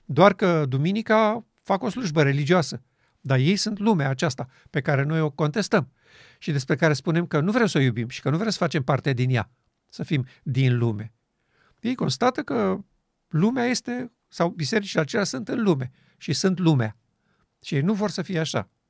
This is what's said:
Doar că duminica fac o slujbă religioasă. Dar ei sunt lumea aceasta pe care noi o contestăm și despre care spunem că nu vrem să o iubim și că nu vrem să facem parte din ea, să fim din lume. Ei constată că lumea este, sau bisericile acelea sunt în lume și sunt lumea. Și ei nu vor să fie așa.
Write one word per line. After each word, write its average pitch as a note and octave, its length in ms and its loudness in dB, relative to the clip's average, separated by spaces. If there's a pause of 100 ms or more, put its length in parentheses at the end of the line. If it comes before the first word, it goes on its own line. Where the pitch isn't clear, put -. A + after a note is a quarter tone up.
Doar F#3+ 300 6
că E3+ 320 2
duminica G#3+ 800 0 (160)
fac G3 200 -2
o B3+ 60 -2
slujbă F3 340 -2
religioasă. C#3+ 600 0 (380)
Dar C3 180 0
ei D#3 180 2
sunt G3+ 220 -4
lumea G3+ 300 2
aceasta C3+ 400 -4 (220)
pe D3 100 -2
care C#3 220 0
noi D#3 180 0
o D#3 100 0
contestăm D#3 640 0 (460)
și - 140 -6
despre C#3+ 240 0
care D#3 160 4
spunem E3 340 0
că D#3 140 0
nu F3 100 0
vrem A#3 160 2
să F3 120 0
o - 20 4
iubim A#2+ 280 0
și - 120 -14
că C3+ 100 -2
nu D3+ 60 0
vrem G#3+ 140 -2
să - 80 -4
facem E3 240 -2
parte C#3 300 0
din B2+ 180 0
ea, A#2+ 200 -2 (380)
să - 140 -10
fim C3 240 -2 (160)
din B2+ 360 2
lume. A2 340 -2 (680)
Ei B3 140 -2
constată B3+ 480 -2
că G3 360 -2 (500)
lumea A#3 360 0
este, B3 480 -4 (160)
sau E3+ 200 -2
bisericile F3+ 520 -4
acelea G3 240 0
sunt A#3+ 240 -6
în A#3 140 -2
lume C3+ 280 0 (260)
și - 160 -6
sunt F3+ 260 0
lumea. C#3 380 2 (680)
Și - 120 -8
ei C#3 60 2
nu F#3 140 0
vor G3+ 160 -2
să F3+ 120 -6
fie F3+ 160 -4
așa. C#3 320 -4 (200)